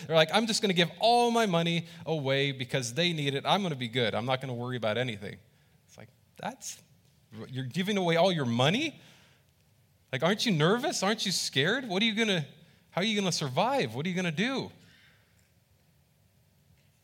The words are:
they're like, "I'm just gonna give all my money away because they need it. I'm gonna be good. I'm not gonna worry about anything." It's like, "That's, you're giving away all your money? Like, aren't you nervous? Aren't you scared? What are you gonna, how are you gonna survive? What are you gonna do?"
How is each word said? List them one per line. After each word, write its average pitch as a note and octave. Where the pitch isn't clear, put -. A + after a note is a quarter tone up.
they're D#3+
like, D#3+
"I'm A3
just G#3+
gonna G3
give E3+
all A#3+
my A3+
money E3+
away C#3
because B2+
they F3
need C#3+
it. C3+
I'm F3
gonna E3
be B2
good. A2+
I'm A2
not C3
gonna C3
worry B2
about A2
anything." G#2
It's -
like, -
"That's, -
you're C3
giving F#3
away F3
all F#3
your D#3
money? D3+
Like, C3
aren't G3+
you A3
nervous? F#3+
Aren't G#3+
you F#3
scared? A3
What F#3+
are -
you A3+
gonna, G3
how E3
are F#3+
you G#3
gonna F#3+
survive? E3
What D3
are -
you F3+
gonna F3+
do?" G#3